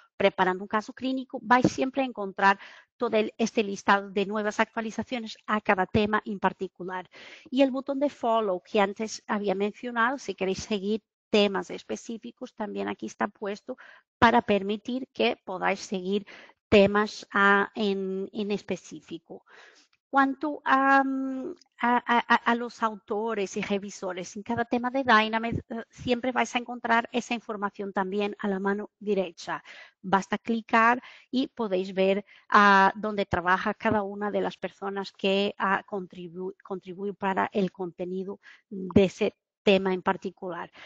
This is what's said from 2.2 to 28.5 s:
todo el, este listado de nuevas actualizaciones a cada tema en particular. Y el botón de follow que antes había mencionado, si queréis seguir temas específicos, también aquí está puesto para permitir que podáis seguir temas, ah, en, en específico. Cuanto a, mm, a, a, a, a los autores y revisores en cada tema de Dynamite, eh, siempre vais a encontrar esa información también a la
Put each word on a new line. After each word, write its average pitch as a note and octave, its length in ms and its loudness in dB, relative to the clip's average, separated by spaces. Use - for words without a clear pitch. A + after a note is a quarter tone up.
todo A3+ 220 0
el, G#3+ 220 0
este A3+ 240 0
listado G3+ 480 0
de F#3+ 160 -2
nuevas G#3 320 -2
actualizaciones A3 880 -6
a G#3+ 120 0
cada F#3 280 2
tema G#3 360 2
en G3+ 140 -8
particular. F#3 720 -4
Y C4+ 140 4
el C4+ 80 4
botón C4+ 280 -6
de C#4+ 120 0
follow A3 500 0
que - 180 -2
antes G3+ 460 -2
había G3+ 300 -2
mencionado, A#3 640 -2
si F#3+ 160 -8
queréis F#3+ 240 -2
seguir G#3 420 -4
temas G3+ 400 2
específicos, A3+ 840 -12
también G3+ 340 -8
aquí G#3 200 -10
está A3 200 -4
puesto G#3 480 -10
para A#3 240 6
permitir G#3+ 680 -2
que A3+ 320 0
podáis F#3 360 -2
seguir G3 480 -4
temas, G#3 640 4
ah, G3+ 400 4
en, G3 580 -4
en G#3 200 -6
específico. - 920 -10
Cuanto C4+ 520 0
a, C4+ 400 4
mm, C4 520 -6
a, A#3+ 160 2
a, A#3 220 0
a, A#3+ 160 4
a A#3 200 0
los A#3 280 -6
autores G#3+ 720 -4
y G3 60 -4
revisores F#3+ 720 -6
en G#3 80 -12
cada A#3 220 -4
tema A#3+ 260 -2
de C4+ 120 -2
Dynamite, A3+ 640 2
eh, A3+ 200 -10
siempre B3 420 -2
vais A#3 220 -2
a B3 60 -4
encontrar A#3+ 520 -2
esa B3 220 -4
información G3+ 600 -6
también G3+ 440 -2
a G#3 100 -4
la F#3+ 120 0